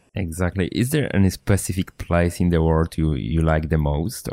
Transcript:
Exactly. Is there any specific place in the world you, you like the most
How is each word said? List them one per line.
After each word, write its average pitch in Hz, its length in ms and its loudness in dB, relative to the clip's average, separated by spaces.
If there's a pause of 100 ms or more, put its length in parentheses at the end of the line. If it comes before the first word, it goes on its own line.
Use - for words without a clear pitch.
(140)
Exactly. 90 540 -2
Is 123 220 -2
there 147 240 -2
any 98 160 4
specific - 680 -2
place 87 420 0
in 87 100 2
the 82 120 4
world 80 340 0
you, 80 180 0
you 65 280 -2
like 78 260 2
the 80 100 2
most 76 540 -2